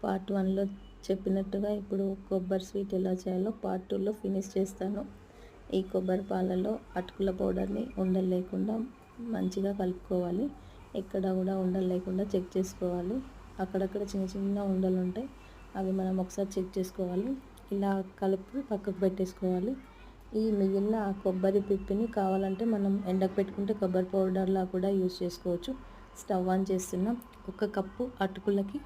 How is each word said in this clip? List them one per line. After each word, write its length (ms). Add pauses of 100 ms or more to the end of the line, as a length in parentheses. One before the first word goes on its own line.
పార్ట్ 280
వన్లో 320 (460)
చెప్పినట్టుగా 600
ఇప్పుడు 460 (120)
కొబ్బరి 360
స్వీట్ 300
ఎలా 180
చేయాలో 380
పార్ట్ 380
టూలో 240
ఫినిష్ 460
చేస్తాను. 460 (720)
ఈ 80
కొబ్బరి 400
పాలలో 560 (180)
అటుకుల 340
పౌడర్ని 560 (120)
ఉండలు 280
లేకుండా 580 (360)
మంచిగా 520
కలుపుకోవాలి. 760 (460)
ఎక్కడ 360
కూడా 260
ఉండలు 280
లేకుండా 380
చెక్ 320
చేసుకోవాలి. 640 (400)
అక్కడక్కడ 420
చిన్న 220
చిన్న 360
ఉండలు 360
ఉంటాయి, 320 (480)
అవి 160
మనం 260
ఒకసారి 420
చెక్ 180
చేసుకోవాలి. 580 (360)
ఇలా 320 (140)
కలిపి 520
పక్కకు 300
పెట్టేసుకోవాలి. 760 (580)
ఈ 160
మిగిలిన 460
ఆ 160
కొబ్బరి 480
పిప్పిని 460
కావాలంటే 580
మనం 420
ఎండకు 280
పెట్టుకుంటే 400
కొబ్బరి 300
పౌడర్లా 600
కూడా 240
యూజ్ 340
చేసుకోవచ్చు. 520 (440)
స్టవ్ 300
on 240
చేస్తున్నా. 440 (320)
ఒక 260
కప్పు 360 (100)
అటుకులకి 640